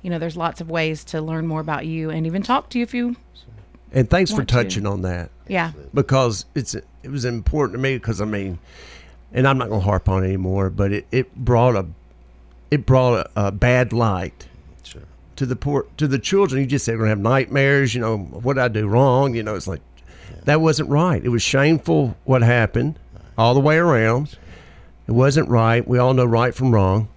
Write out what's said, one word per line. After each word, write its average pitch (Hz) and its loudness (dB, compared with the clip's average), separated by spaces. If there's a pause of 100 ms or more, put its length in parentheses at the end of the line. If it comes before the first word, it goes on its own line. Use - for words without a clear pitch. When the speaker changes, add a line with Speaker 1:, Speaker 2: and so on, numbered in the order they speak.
Speaker 1:
you 185 -8
know, 170 -4
there's 165 -8
lots 170 -6
of 165 -12
ways 160 -4
to 156 -6
learn 160 -4
more 160 -4
about 151 -6
you 160 -6
and 160 -4
even 180 -4
talk 262 -2
to 247 -4
you 233 -2
if 226 -8
you 240 -4 (760)
Speaker 2:
And 120 0
thanks 175 2
for 208 -2
Speaker 1:
want 127 -4
to. 127 2
Speaker 2:
touching 104 0
on 98 -4
that. 87 -6 (200)
Speaker 1:
Yeah. 175 -2
Speaker 3:
Absolutely. 151 -14
Speaker 2:
Because 131 0 (100)
it's, 127 -6
it - -16
was 131 -6
important 120 -2
to 131 -4
me 135 -2
'cause, - -4
I 110 -2
mean, 98 -6 (760)
and 127 2
I'm 135 4
not 120 -2
gonna 104 0
harp 101 2
on 95 2
it 92 0
anymore, 95 -2
but 98 -2
it, - -6
it 127 -2
brought 123 2
a, 95 -2 (840)
it 139 0
brought 127 2
a, 101 0
a 98 0
bad 123 2
light 104 -2 (360)
Speaker 3:
Sure. - -18 (360)
Speaker 2:
to 135 -2
the 123 -4
poor, 143 -2 (120)
to 147 0
the 135 0
children. 165 0
You 131 -2
just 135 -2
said, 113 -2
"We're 113 -6
gonna 107 2
have 101 0
nightmares," 135 2
you 123 -2
know, 113 -2
"What 107 -4
did 131 0
I 123 2
do 107 -2
wrong?" 127 2
You 113 -4
know, 107 -6
it's 87 -8
like, 95 -8 (500)
Speaker 3:
Yeah. - -18
Speaker 2:
that 151 2
wasn't 151 0
right. 156 2
It 123 -2
was 117 0
shameful 143 2
what 127 4
happened 120 2 (380)
all 117 4
the 139 4
way 151 2
around. 135 2 (720)
It 117 -4
wasn't 135 4
right. 113 2
We 123 2
all 127 4
know 127 4
right 117 2
from 123 0
wrong. 104 4